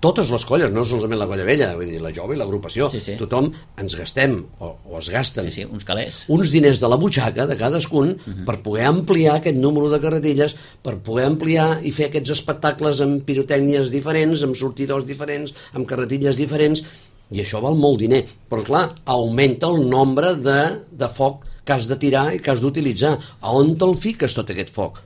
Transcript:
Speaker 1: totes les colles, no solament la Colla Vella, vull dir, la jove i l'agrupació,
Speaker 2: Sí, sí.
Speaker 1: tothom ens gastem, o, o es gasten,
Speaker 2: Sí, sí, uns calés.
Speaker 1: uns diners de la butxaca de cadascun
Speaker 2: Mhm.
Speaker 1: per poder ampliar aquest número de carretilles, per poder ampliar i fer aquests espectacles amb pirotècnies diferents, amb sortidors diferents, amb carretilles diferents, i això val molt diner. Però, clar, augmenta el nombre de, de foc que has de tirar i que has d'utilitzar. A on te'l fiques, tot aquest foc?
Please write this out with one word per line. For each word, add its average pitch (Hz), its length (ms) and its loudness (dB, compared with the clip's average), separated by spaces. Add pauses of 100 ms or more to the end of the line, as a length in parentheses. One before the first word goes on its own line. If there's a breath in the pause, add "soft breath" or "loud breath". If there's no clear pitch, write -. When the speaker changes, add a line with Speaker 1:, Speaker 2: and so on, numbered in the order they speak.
Speaker 1:
totes 175 300 4
les 113 100 0
colles, 147 300 2
no 110 100 0
solament 113 320 -2
la 104 140 -2
Colla 95 180 -4
Vella, 131 300 4
vull 87 100 -6
dir, 82 160 -8
la 82 80 -6
jove 87 240 -8
i 147 40 -6
l'agrupació, 110 520 -2
Speaker 2:
Sí, 113 80 -6
sí. 98 160 -8
Speaker 1:
tothom 123 300 0 (340 loud breath)
ens 98 160 -6
gastem, 131 380 0 (260)
o, 85 140 -12 (180)
o 85 80 -10
es 80 140 -10
gasten, 117 340 -2
Speaker 2:
Sí, 82 140 -8
sí, - 20 -8
uns 101 240 -12
calés. 104 300 -6 (100)
Speaker 1:
uns 160 240 4
diners 143 300 6
de 120 100 2
la 123 80 4
butxaca 123 480 0
de 135 80 -2
cadascun 147 640 0
Speaker 2:
Mhm. 95 320 -12
Speaker 1:
per 110 160 -2
poder 107 240 -2
ampliar 160 480 4
aquest 156 180 0
número 147 340 2
de 147 140 2
carretilles, 151 540 0 (240 loud breath)
per 113 160 -6
poder 120 320 0
ampliar 160 560 2
i 143 60 -2
fer 147 180 -2
aquests 143 260 -4
espectacles 147 640 -2
amb 139 240 2
pirotècnies 139 720 2
diferents, 156 480 0
amb 131 160 -2
sortidors 135 480 -2
diferents, 143 460 -8 (180 loud breath)
amb 131 160 -6
carretilles 131 480 0
diferents, 151 480 2 (480 loud breath)
i 98 80 -4
això 104 240 -4
val 143 160 0
molt 143 240 4
diner. 123 220 2 (240 loud breath)
Però, 113 120 -4
clar, 160 280 0 (160)
augmenta 123 680 2
el 151 180 2
nombre 135 460 4
de, 139 240 2 (320)
de 135 160 -6
foc 139 380 -2 (180 soft breath)
que - 80 -4
has 123 160 0
de 131 80 -2
tirar 139 400 0
i 180 80 -4
que 143 80 0
has 123 80 0
d'utilitzar. 139 580 0 (220 loud breath)
A 110 160 -4
on 151 240 6
te'l 185 160 2
fiques, 202 400 -2
tot 107 160 -6
aquest 92 180 -6
foc? 98 360 -6